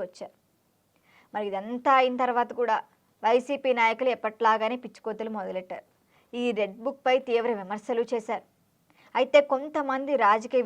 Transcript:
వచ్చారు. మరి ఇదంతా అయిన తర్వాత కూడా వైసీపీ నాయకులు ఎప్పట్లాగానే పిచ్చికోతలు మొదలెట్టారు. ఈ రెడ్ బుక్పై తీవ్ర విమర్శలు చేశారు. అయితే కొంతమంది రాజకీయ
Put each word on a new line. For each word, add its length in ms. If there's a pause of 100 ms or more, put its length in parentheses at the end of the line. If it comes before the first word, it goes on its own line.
వచ్చారు. 300 (1040)
మరి 160
ఇదంతా 500
అయిన 220
తర్వాత 280 (100)
కూడా 160 (500)
వైసీపీ 440 (100)
నాయకులు 340
ఎప్పట్లాగానే 720
పిచ్చికోతలు 520
మొదలెట్టారు. 480 (580)
ఈ 20 (140)
రెడ్ 260
బుక్పై 300 (120)
తీవ్ర 240 (120)
విమర్శలు 500
చేశారు. 340 (720)
అయితే 220 (120)
కొంతమంది 640 (100)
రాజకీయ 420